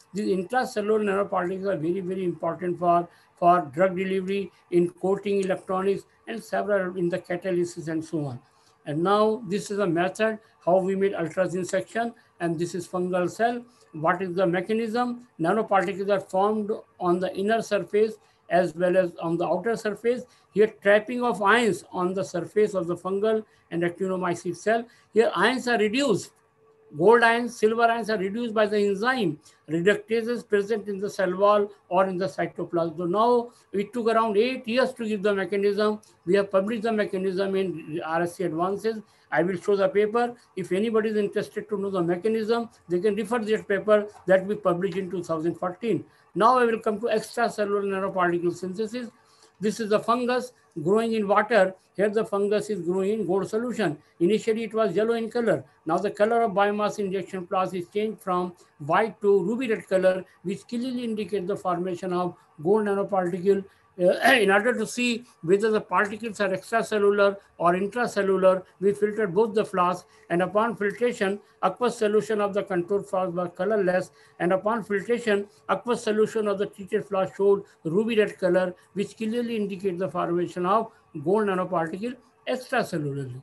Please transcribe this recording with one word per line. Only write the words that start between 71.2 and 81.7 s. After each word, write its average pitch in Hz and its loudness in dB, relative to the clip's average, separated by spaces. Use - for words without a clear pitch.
aqueous 220 0
solution 208 0
of 196 0
the 196 0
control 196 -2
flask 185 -2
was 175 -4
colorless, 185 0
and 175 0
upon 202 0
filtration, 202 0
aqueous 202 -2
solution 214 0
of 202 0
the 202 -2
treated 196 -6
flask 190 -2
showed 202 4
ruby 214 0
red 196 2
color, 180 2
which - -4
clearly 233 -4
indicates 190 -4
the 185 -2
formation 175 -2
of 220 2
gold 202 2
nanoparticle 185 -2